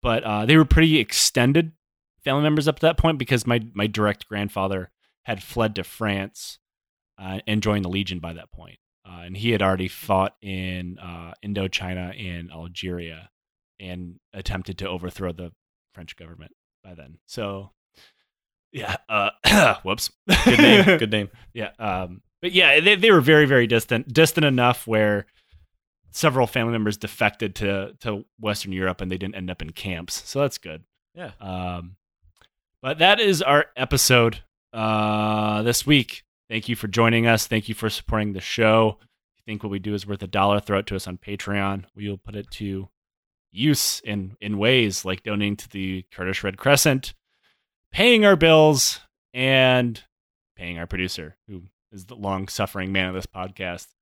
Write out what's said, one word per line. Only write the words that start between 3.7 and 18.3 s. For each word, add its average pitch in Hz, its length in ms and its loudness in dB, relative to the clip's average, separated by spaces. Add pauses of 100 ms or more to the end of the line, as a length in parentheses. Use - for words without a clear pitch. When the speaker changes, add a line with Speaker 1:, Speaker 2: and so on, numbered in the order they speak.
Speaker 1:
my 101 140 -2
direct 104 400 -2
grandfather 98 640 -4 (320)
had 104 180 -8
fled 110 340 -2
to 92 100 -6
France, - 760 -8 (580)
uh, 95 300 -10
and 107 160 -2
joined 104 220 -2
the 87 40 -6
Legion 95 300 -4
by 82 140 -12
that 82 180 -20
point. - 260 -20 (260)
Uh, 90 220 -20
and 92 100 -14
he 110 160 -2
had 101 120 2
already 92 240 0
fought 95 560 -2
in, 92 560 -10
uh, 85 340 -16 (100)
Indochina 92 680 -6 (100)
and 87 280 -12
Algeria 87 760 -12 (500)
and 90 400 -14 (120)
attempted 95 460 -10
to 98 100 -10
overthrow 90 460 -8
the 87 180 -14 (440)
French 85 200 -20
government 85 360 -20 (320)
by 95 100 -20
then. 80 240 -20 (100)
So, 101 440 -10 (1000)